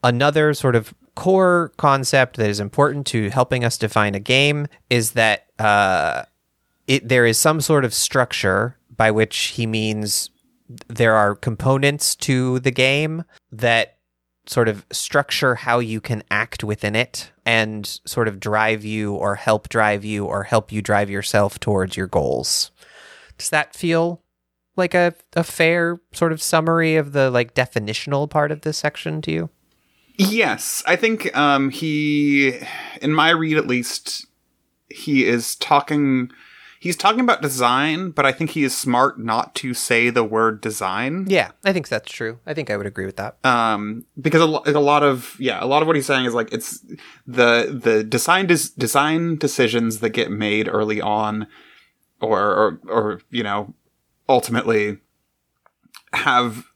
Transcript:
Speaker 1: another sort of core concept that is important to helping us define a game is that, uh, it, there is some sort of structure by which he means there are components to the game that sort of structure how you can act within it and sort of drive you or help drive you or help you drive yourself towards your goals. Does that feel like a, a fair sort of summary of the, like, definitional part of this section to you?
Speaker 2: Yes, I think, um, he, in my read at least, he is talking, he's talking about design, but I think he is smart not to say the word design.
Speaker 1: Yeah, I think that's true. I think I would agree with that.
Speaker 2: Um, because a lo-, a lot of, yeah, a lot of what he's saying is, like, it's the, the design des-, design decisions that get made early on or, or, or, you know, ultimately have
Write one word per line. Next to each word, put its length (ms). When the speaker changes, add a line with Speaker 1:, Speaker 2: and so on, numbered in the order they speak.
Speaker 1:
another 500
sort 220
of 180
core 640
concept 600
that 120
is 100
important 480
to 220
helping 360
us 120
define 380
a 40
game 480
is 220
that, 360
uh, 640
it, 200
there 180
is 120
some 240
sort 220
of 100
structure 840
by 160
which 260
he 100
means 640
there 280
are 200
components 800
to 440
the 120
game 520
that 460
sort 220
of 240
structure 640
how 240
you 220
can 300
act 320
within 320
it 360
and 600
sort 220
of 120
drive 460
you 280
or 220
help 340
drive 360
you 200
or 180
help 280
you 100
drive 280
yourself 500
towards 380
your 100
goals. 640
Does 120
that 260
feel 460
like 200
a, 180
a 80
fair 580
sort 200
of 100
summary 540
of 180
the, 160
like, 240
definitional 720
part 240
of 100
this 140
section 460
to 100
you? 180
Speaker 2:
Yes, 680
I 80
think, 420
um, 320
he, 920
in 120
my 160
read 260
at 120
least, 580
he 360
is 300
talking, 760
he's 180
talking 220
about 240
design, 680
but 140
I 60
think 200
he 120
is 120
smart 440
not 360
to 200
say 340
the 140
word 360
design. 680
Speaker 1:
Yeah, 220
I 80
think 160
that's 240
true. 360
I 80
think 160
I 60
would 100
agree 180
with 120
that. 280
Speaker 2:
Um, 600
because 220
a 60
lo-, 180
a 140
lot 240
of, 360
yeah, 240
a 40
lot 160
of 40
what 80
he's 120
saying 180
is, 80
like, 180
it's 320
the, 560
the 200
design 440
des-, 280
design 600
decisions 640
that 100
get 220
made 360
early 320
on 460
or, 200
or, 460
or, 420
you 140
know, 300
ultimately 680
have 520